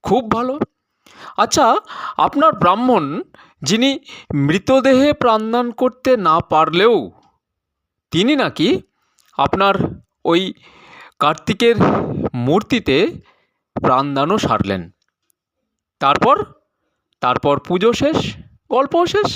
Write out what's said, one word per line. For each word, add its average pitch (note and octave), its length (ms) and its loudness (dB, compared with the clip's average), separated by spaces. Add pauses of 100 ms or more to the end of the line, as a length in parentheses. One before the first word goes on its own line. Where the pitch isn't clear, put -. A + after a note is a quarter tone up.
খুব A#3 180 0 (100)
ভালো। B3 220 -2 (800)
আচ্ছা, A3 300 2 (500)
আপনার C#4+ 360 2 (100)
ব্রাহ্মণ G#3 420 2 (580)
যিনি A3+ 280 0 (440)
মৃতদেহে B3+ 800 2
প্রাণদান A#3 580 -2
করতে B3+ 460 -4
না E3 240 0
পারলেও E3+ 560 2 (1160)
তিনি G#3 240 2
নাকি F#3+ 320 -2 (680)
আপনার F#3+ 360 0 (500)
ওই E3+ 160 2 (800)
কার্তিকের G#3+ 580 0 (580)
মূর্তিতে C#3+ 600 0 (800)
প্রাণদানও C#3 600 0
সারলেন। G2+ 440 -2 (1160)
তারপর, D3 360 2 (880)
তারপর B2+ 360 0
পুজো F3+ 340 0
শেষ, D4 260 -2 (520)
গল্প C4+ 240 0 (120)
শেষ। G4 300 -2